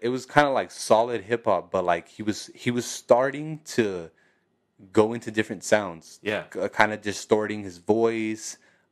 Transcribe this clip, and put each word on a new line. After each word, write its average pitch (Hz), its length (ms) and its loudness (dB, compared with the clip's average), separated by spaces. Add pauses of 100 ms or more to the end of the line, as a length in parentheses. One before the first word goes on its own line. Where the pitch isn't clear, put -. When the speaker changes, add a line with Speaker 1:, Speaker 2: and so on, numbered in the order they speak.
Speaker 1:
it 117 80 -2
was 127 160 -6
kinda 147 240 4
like 107 200 -2
solid 117 520 2
hip 113 240 -4
hop, 87 260 0
but, 92 140 -2
like, 85 240 0
he - 140 -14
was, 104 300 -6
he - 180 -4
was 120 140 -4
starting 139 800 0
to 92 460 -2 (800)
go 110 200 4
into 117 180 -8
different 107 320 -4
sounds. 92 580 -2
Speaker 2:
Yeah. 101 220 -4
Speaker 1:
K-, 98 260 -6
kinda 107 280 2
distorting 104 640 -2
his 90 160 -12
voice, 110 800 -2 (340)